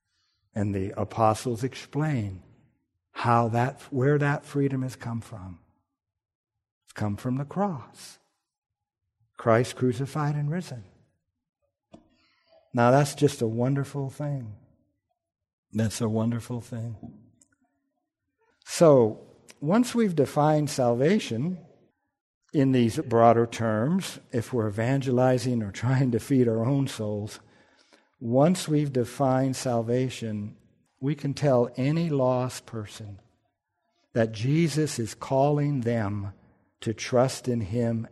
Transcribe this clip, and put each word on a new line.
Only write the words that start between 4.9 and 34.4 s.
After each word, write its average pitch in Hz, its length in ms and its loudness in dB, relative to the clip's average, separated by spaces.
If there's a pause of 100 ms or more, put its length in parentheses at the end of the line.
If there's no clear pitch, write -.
come 117 260 -8
from. 92 380 -16 (1300)
It's - 80 -20
come 101 240 -4
from 127 200 -4
the 143 80 -6
cross. 180 760 -8 (1160)
Christ 117 380 2
crucified 135 600 -2
and 147 140 -4
risen. 147 360 -8 (1900)
Now 120 180 6
that's 143 240 4
just 143 260 0
a 117 60 0
wonderful 135 640 -2
thing. 131 440 -8 (1160)
That's 107 300 -2
a 117 80 0
wonderful 113 500 -2
thing. 113 360 -10 (1700)
So, 135 560 6 (400)
once 233 340 2
we've 214 200 0
defined 151 540 2
salvation 139 920 0 (920)
in 135 180 4
these 120 260 4
broader 117 480 6
terms, 117 720 -2 (120)
if 117 220 -4
we're 113 140 0
evangelizing 123 960 0
or 101 80 -8
trying 131 400 0
to 113 80 0
feed 127 280 2
our 113 180 0
own 139 220 0
souls, 107 520 -6 (800)
once 135 480 2
we've 147 260 0
defined 131 640 0
salvation, 117 1000 -4 (440)
we 143 160 -2
can 143 180 -4
tell 127 440 4
any 160 320 0
lost 127 560 0
person 104 540 -14 (920)
that 113 180 2
Jesus 143 680 0